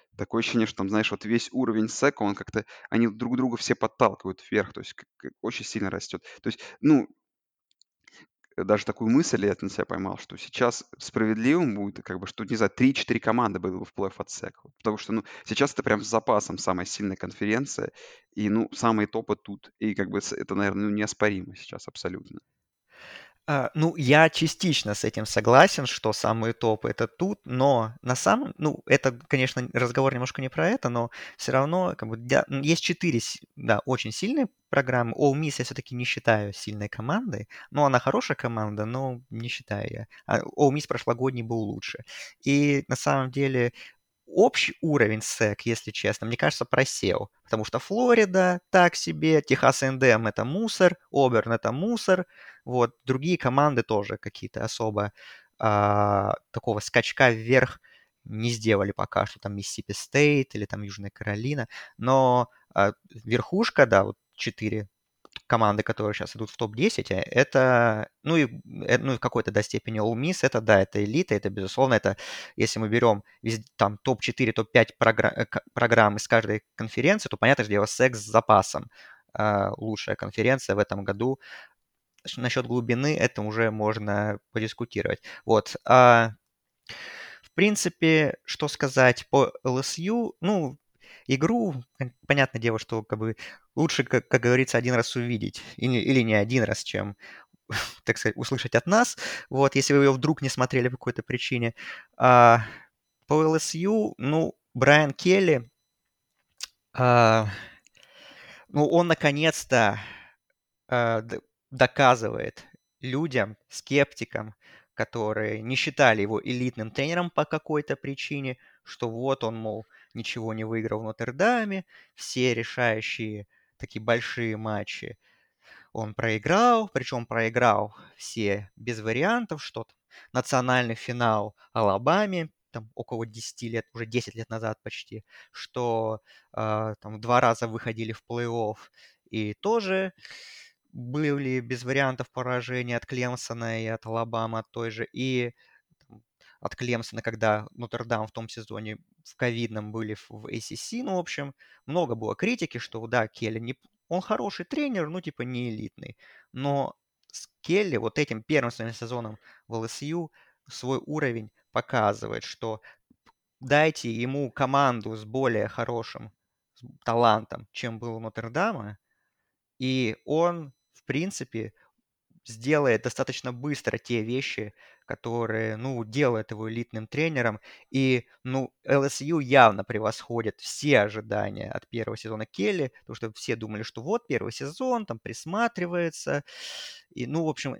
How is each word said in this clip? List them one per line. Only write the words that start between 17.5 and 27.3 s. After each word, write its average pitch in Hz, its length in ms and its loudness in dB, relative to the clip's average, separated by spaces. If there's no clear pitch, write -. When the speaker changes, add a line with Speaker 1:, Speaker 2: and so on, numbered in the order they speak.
Speaker 1:
и, 107 140 0
ну, 110 240 0
самые 110 340 2
топы 113 300 -4
тут, - 420 -16
и, 107 160 -2
как 101 140 -4
бы, 98 120 -4
с-, - 120 -8
это, - 220 -6
наверное, 98 340 0
ну, - 20 -2
неоспоримо 104 640 -2
сейчас - 320 -16
абсолютно. - 520 -12
Speaker 2:
А, 135 220 0
ну, 160 220 0
я 151 340 6
частично 156 640 -2
с - 100 -6
этим 110 220 -4
согласен, 127 640 4
что - 260 -2
самые 113 400 -2
топы — 113 380 -2
это 120 160 -2
тут, - 380 -4